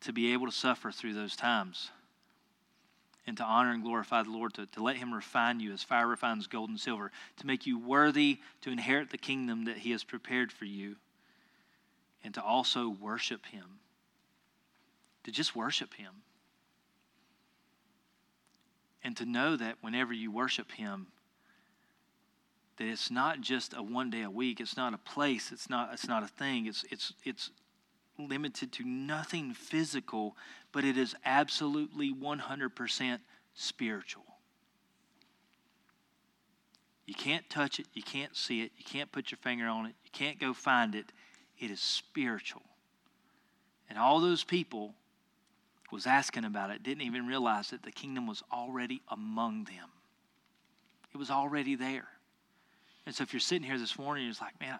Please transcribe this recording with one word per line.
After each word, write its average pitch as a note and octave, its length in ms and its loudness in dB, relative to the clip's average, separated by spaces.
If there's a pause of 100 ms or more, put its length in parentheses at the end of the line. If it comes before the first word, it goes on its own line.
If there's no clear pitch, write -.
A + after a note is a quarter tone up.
to B2+ 100 -6
be A#2 220 4
able B2 120 2
to A#2+ 60 -2
suffer A#2+ 400 2
through G#2+ 220 -6
those G#2 240 -4
times G#2+ 520 0 (1400)
and A2+ 100 -4
to A#2+ 60 -2
honor A#2 280 8
and A#2 100 0
glorify A#2 400 2
the A2 80 0
Lord, A2 240 -2
to, G2+ 140 -8
to G#2+ 160 -4
let B2+ 140 2
him B2 140 -4
refine A#2 480 2
you G#2 140 -4
as F#2+ 80 -6
fire A#2+ 240 4
refines A#2 400 2
gold A2 240 -4
and A2 100 -4
silver, G#2 320 -2 (260)
to - 100 -8
make C3 180 0
you B2+ 140 2
worthy C#3+ 600 6 (220)
to - 80 -6
inherit B2+ 400 2
the B2 80 -8
kingdom A#2+ 480 -2
that A2+ 140 -2
he A#2 100 -4
has A2+ 140 2
prepared B2 480 -2
for - 140 -10
you, G2+ 320 -8 (1300)
and G#2 120 -10
to - 80 -6
also B2 440 4
worship G#2+ 600 -4
him, G2 320 -16 (1400)
to A#2 80 -10
just D3+ 240 0
worship A2+ 400 0
him. G2 260 -18 (2750)
And A#2+ 140 -6
to A#2 80 -4
know B2+ 300 4
that A2+ 260 -2
whenever A#2+ 320 0
you A2 160 -2
worship A#2+ 440 -2
him, G2 340 -6 (1700)
that A2+ 80 -2
it's A2+ 240 -2
not D3 320 2
just A#2+ 320 0
a C3 80 -6
one A#2+ 300 -2
day A2+ 100 -2
a G#2 80 -4
week, A#2 300 0
it's A2 180 -4
not B2+ 160 0
a G2+ 60 -8
place, C#3+ 520 -2
it's - 160 -12
not, A#2+ 260 -2
it's A#2+ 140 -8
not A#2 140 2
a G2+ 60 -6
thing, C3 400 -2
it's, - 240 -4
it's, - 220 -6 (100)
it's - 260 -6 (680)
limited C#3 540 -4
to - 140 -8
nothing C#3 680 -4
physical, B2+ 840 -2 (340)
but C#3 120 0
it C3+ 140 4
is B2+ 180 2 (100)
absolutely D3 840 2
one C#3+ 280 -2
hundred C3+ 360 -4
percent B2 460 -2 (320)
spiritual. - 720 -4 (2750)
You - 80 -12
can't - 360 -4
touch - 300 0
it, - 140 -8
you - 100 -8
can't C#3+ 320 -6
see A#2 260 -2
it, A2+ 160 -4
you - 60 -20
can't C#3+ 280 -6
put - 200 -4
your A#2+ 60 -10
finger A#2+ 300 -2
on A2+ 180 0
it, A#2 180 -10
you - 80 -20
can't C#3+ 280 -4
go C3 140 0
find A#2+ 420 4
it. G#2+ 160 -6 (460)
It A2+ 140 -6
is F#2+ 80 -8
spiritual. - 840 -2 (1300)
And G#2+ 80 -10
all C3+ 220 8
those E3+ 240 6
people A#2 500 -2 (960)
was G2+ 160 -6
asking B2+ 380 4
about G#2 260 -2
it, G#2 140 -8
didn't C#3 200 -4
even B2 220 -2
realize A#2+ 440 2
that B2 140 -10
the G#2+ 80 -12
kingdom C3 360 -6
was G#2 240 -6
already B2 560 -4
among A2 560 -2
them. F2+ 260 -14 (1200)
It - 40 -10
was C#3 120 -6
already C#3 460 2
there. C3 340 -4 (960)
And - 100 -8
so C#3+ 80 0
if B2 80 -4
you're B2+ 80 0
sitting E3 260 2
here C3+ 120 0
this A2+ 200 -2
morning, C#3 280 -2
you're A#2 60 -2
just G#2+ 100 -8
like, - 180 -10
"Man, C3 200 -6